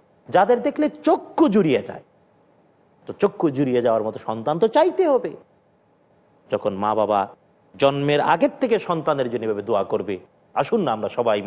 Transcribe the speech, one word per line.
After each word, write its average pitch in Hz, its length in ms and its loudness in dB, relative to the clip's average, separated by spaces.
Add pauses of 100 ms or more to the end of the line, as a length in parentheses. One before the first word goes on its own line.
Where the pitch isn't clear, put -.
(300)
যাদের 202 380 2
দেখলে 294 180 -2 (220)
চক্ষু - 380 2 (100)
জুড়িয়ে 151 340 2
যায়। - 140 -16 (1040)
তো 123 40 -8 (100)
চক্ষু 196 280 2
জুড়িয়ে 127 360 0
যাওয়ার 113 220 2
মতো 107 100 -6 (100)
সন্তান 113 360 -4
তো 226 40 6
চাইতে 339 400 2
হবে। 233 240 0 (1160)
যখন 104 240 -2 (100)
মা 107 120 2
বাবা 104 240 2 (560)
জন্মের 143 460 2 (120)
আগের 233 280 0
থেকে 233 140 0 (120)
সন্তানের 151 440 -2
জন্য 113 160 -4
এভাবে 104 220 -2
দোয়া 101 140 0
করবে, 98 320 -4 (400)
আসুন 175 300 0
না 127 100 0
আমরা 104 220 -4
সবাই 110 300 0